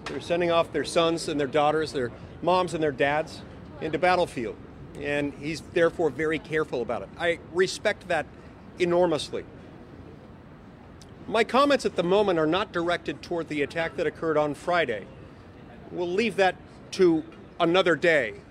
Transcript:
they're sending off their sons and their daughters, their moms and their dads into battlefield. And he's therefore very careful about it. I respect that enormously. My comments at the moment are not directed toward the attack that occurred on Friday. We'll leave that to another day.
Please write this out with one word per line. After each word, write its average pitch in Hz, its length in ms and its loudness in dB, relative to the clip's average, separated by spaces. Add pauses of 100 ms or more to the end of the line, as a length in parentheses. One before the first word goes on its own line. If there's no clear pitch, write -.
they're 143 160 -8
sending 170 300 0
off 165 200 2
their 147 140 -2
sons 165 420 0
and 143 120 -2
their 143 80 0
daughters, 151 440 2
their 123 200 -4 (300)
moms 175 320 2
and 160 100 -2
their 151 80 2
dads 143 500 0 (400)
into 156 160 -4
battlefield. 151 580 2 (440)
And 143 340 -2
he's 147 280 -8 (120)
therefore 165 380 4
very 156 260 -2
careful 151 440 -2
about 113 200 -4
it. 95 160 -12
I 170 220 0 (120)
respect 190 580 0
that 160 160 0 (520)
enormously. 175 680 2 (1800)
My 220 160 4
comments 269 420 4
at 202 100 -2
the 180 80 2
moment 190 340 4
are 156 100 4
not 185 240 0
directed 170 500 -2
toward 165 260 -6
the 147 160 -2
attack 165 320 -4
that 175 100 0
occurred 151 320 -2
on 151 160 2
Friday. 143 520 -2 (840)
We'll 175 200 -4
leave 202 240 0
that 185 200 4 (360)
to 165 320 4 (360)
another 175 360 4
day. 139 400 2 (160)